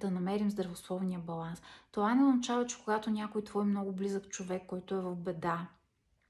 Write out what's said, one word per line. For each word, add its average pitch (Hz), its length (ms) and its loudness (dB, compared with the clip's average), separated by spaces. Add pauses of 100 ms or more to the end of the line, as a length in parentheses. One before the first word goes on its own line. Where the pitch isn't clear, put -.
да 202 100 0
намерим 196 400 2
здравословния 185 680 -4
баланс. 165 420 -8 (300)
Това 208 220 2
не 269 100 8
означава, 247 420 4
че - 180 -8
когато 214 260 0
някой 214 340 -2
твой 208 200 0
много 202 280 2
близък 196 360 -2
човек, 185 380 -4
който 180 280 -6
е 190 60 0
в 180 160 -4
беда, 170 520 -4 (600)